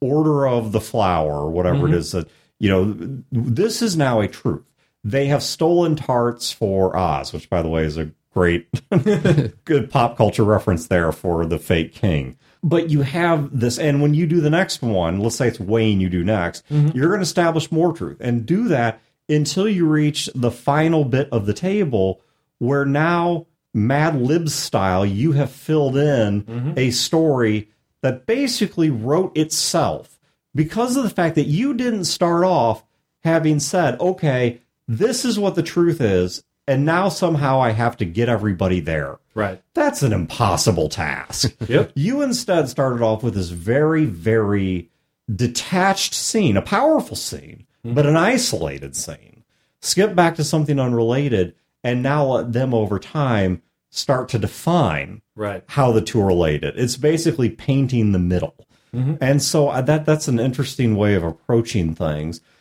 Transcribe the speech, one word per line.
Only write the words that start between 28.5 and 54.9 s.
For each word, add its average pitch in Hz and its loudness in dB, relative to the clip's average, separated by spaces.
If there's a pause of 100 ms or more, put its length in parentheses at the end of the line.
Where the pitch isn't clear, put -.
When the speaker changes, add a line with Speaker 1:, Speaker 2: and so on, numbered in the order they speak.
Speaker 1:
wrote 139 -2
itself 151 -2 (360)
because 226 0
of 269 0
the 196 0
fact 165 0
that 147 2
you 214 0
didn't 226 -2
start 170 0
off 123 2 (400)
having 156 2
said, 147 -2
"Okay, 135 0 (260)
this 220 -2
is 226 0
what 196 0
the 170 0
truth 170 0
is, 92 0 (240)
and 139 2
now 170 2
somehow 143 0
I 117 2
have 117 -2
to 113 -2
get 101 -2
everybody 98 0
there." 73 -4 (160)
Speaker 2:
Right. 101 -4 (120)
Speaker 1:
That's 294 0
an 123 2
impossible 87 0
task. - -6
Speaker 2:
<laughs> 110 -8
Yep. 143 0
Speaker 1:
You 226 -2
instead 185 -2
started 123 -2
off 110 0
with 113 -2
this 92 -2
very, 135 0
very 101 0 (440)
detached 180 -2
scene, 156 0
a 98 0
powerful 269 0
scene, - -12 (180)
Speaker 2:
Mm-hmm. 117 -4
Speaker 1:
but 143 4
an 151 4
isolated 78 -2
scene. - -14 (380)
Skip 185 0
back 170 2
to 151 -2
something 147 0
unrelated, 120 0 (280)
and 123 -2
now 143 0
let 123 -2
them 127 0
over 104 0
time 107 -2 (300)
start - -2
to 120 -2
define 95 -2 (160)